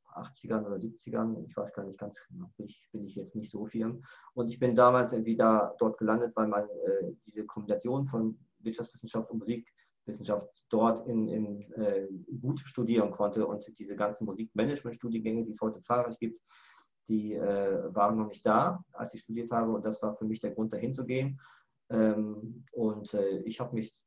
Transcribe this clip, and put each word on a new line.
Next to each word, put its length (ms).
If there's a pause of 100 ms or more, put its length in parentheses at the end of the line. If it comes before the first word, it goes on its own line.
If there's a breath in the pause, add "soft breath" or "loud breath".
(140)
achtzigern 520
oder 140
siebzigern, 680
ich 120
weiß 160
gar 100
nicht 160
ganz 300
genau, 260
bin 120
ich, 260
bin 120
ich 100
jetzt 200
nicht 160
so 140
firm. 360 (320 loud breath)
Und 140
ich 120
bin 160
damals 360
irgendwie 240
da, 420
dort 200
gelandet, 380
weil 120
man, 180
äh, 460 (140)
diese 200
Kombination 600
von 300 (220)
Wirtschaftswissenschaft 720
und 80
Musikwissenschaft 1080 (220)
dort 380
in, 200
in, 460
äh, 340 (340)
gut 200
studieren 500
konnte. 340
Und 320
diese 200
ganzen 280
Musikmanagement-Studiengänge, 1200
die 80
es 100
heute 200
zahlreich 360
gibt, 240 (680 soft breath)
die, 240
äh, 600
waren 240
noch 100
nicht 180
da, 380 (100)
als 200
ich 80
studiert 300
habe. 220
Und 120
das 160
war 140
für 100
mich 140
der 120
Grund, 200
dahin 220
zu 120
gehen. 360 (480 loud breath)
Ähm, 840
und, 420
äh, 260
ich 200
habe 160
mich 320